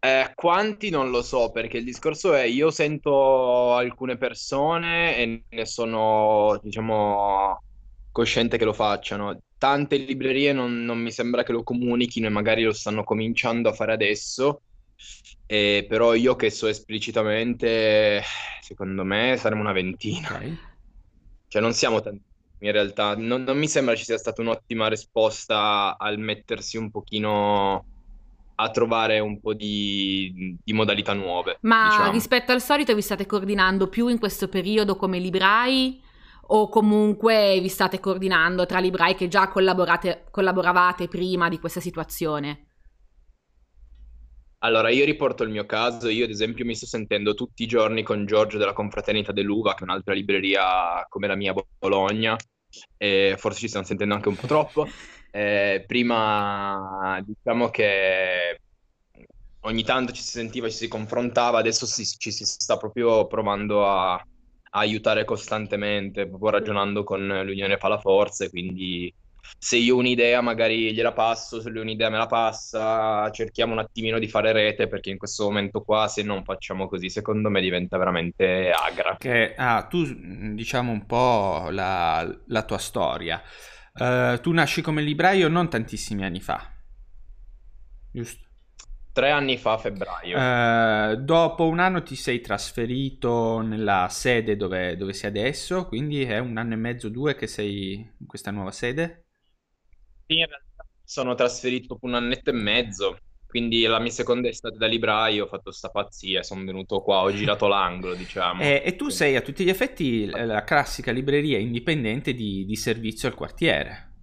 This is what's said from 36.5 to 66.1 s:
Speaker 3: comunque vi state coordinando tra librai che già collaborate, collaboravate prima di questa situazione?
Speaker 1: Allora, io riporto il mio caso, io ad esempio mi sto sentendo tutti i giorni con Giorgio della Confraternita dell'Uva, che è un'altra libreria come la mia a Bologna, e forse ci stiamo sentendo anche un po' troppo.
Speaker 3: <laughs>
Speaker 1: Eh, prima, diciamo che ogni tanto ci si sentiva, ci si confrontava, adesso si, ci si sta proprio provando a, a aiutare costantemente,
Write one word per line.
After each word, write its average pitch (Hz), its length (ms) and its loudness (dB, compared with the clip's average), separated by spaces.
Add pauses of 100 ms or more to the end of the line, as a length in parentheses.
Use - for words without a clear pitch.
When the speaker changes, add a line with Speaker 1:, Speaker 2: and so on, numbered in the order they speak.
Speaker 3:
comunque 214 920 6
vi 185 80 -2
state 185 300 0
coordinando 185 680 2
tra 185 120 0
librai 185 380 4
che 185 100 0
già 190 220 4
collaborate, 180 840 2
collaboravate 180 800 2
prima 175 400 0
di 165 100 -2
questa 170 220 -6
situazione? 156 840 -6 (2000)
Speaker 1:
Allora, 113 260 4
io 135 140 6
riporto 143 380 0
il 110 80 -2
mio 104 160 -4
caso, 117 420 -2
io 113 160 2
ad 113 60 -2
esempio 113 340 -4
mi 117 120 -4
sto 120 100 -12
sentendo 104 480 -2
tutti 120 300 -8
i - 20 -6
giorni 113 380 2
con 104 220 -2
Giorgio 107 320 2
della 101 160 2
Confraternita 104 580 -2
dell'Uva, 101 420 0
che - 60 -10
è 92 40 -8
un'altra 95 300 -2
libreria 95 960 2
come 101 180 -6
la 98 80 0
mia 98 180 -2
a 95 120 -2 (140)
Bologna, 104 580 2 (600)
e 98 420 4
forse 101 220 -4
ci 117 80 -6
stiamo 101 180 -4
sentendo 104 280 -2
anche 104 140 0
un 95 80 0
po' - 100 -10
troppo. 151 420 0
Speaker 3:
<laughs> - 80 -16 (380)
Speaker 1:
Eh, 101 520 2
prima, 101 1400 0
diciamo 117 460 -2
che 95 880 0 (1000)
ogni 113 240 -4
tanto 127 280 0
ci - 100 -12
si - 80 -10
sentiva, 117 380 -6
ci 110 80 -6
si 117 120 -8
confrontava, 120 720 0
adesso 110 280 0
si, 107 180 -4
ci - 280 -6
si 104 120 -10
sta - 320 0
proprio 110 500 2
provando 104 600 0
a, 92 260 2
a 87 100 -8 (460)
aiutare 107 540 0
costantemente, 104 1040 -4